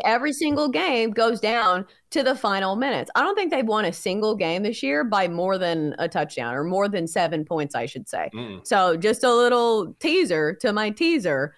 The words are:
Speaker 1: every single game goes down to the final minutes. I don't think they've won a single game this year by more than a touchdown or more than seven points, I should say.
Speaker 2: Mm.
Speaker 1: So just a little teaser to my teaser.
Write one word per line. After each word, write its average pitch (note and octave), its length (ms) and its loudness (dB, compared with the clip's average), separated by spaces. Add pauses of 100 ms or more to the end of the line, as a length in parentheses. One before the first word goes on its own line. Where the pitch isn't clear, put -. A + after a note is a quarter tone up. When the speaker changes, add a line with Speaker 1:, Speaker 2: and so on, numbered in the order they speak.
Speaker 1:
every B3 300 2
single D4 340 0
game B3 440 0
goes A3+ 280 2
down G3+ 460 2 (240)
to D4 120 0
the C4 140 2
final G3 400 0
minutes. A#3 400 -2
I A#3+ 60 4
don't F4+ 120 2
think G4 160 0
they've C4 160 0
won G#3+ 200 2
a F3 80 0
single G#3 420 -2
game F3+ 280 0
this A3 200 -4
year C#4+ 220 0
by G3+ 240 2
more F3+ 280 0
than E3 420 0
a E3 100 -2
touchdown C#3 440 -4
or C#3+ 120 -2
more F#3+ 240 0
than F3+ 180 -4
seven D#3+ 380 -2
points, D3+ 300 -4
I A#2 100 -4
should A#2 240 -12
say. D#2+ 260 -4
Speaker 2:
Mm. G#2+ 320 -12
Speaker 1:
So F#3 300 4
just G#3+ 260 0
a B3 100 4
little A#3 680 2
teaser F#3 540 2
to G#3+ 180 -2
my G#3+ 160 0
teaser. G3+ 680 0